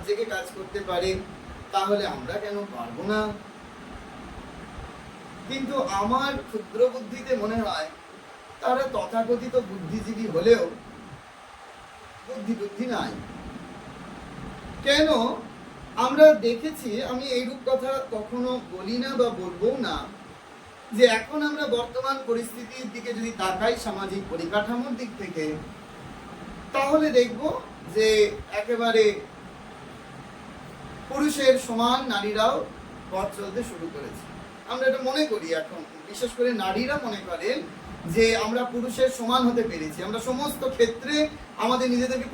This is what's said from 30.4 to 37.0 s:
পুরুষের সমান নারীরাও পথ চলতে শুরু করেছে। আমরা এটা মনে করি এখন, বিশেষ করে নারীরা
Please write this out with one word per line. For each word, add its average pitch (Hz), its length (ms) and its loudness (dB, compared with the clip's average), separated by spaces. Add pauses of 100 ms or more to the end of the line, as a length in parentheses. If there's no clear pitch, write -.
পুরুষের 277 460 6 (120)
সমান 240 320 4 (100)
নারীরাও 214 480 2 (540)
পথ 190 260 -2
চলতে 202 260 -6
শুরু 165 320 -8
করেছে। 139 300 -10 (440)
আমরা 254 180 -2
এটা 262 220 4
মনে 302 180 2
করি 170 280 -2
এখন, - 260 -4 (280)
বিশেষ 233 280 -4
করে 247 160 4
নারীরা 220 440 0 (100)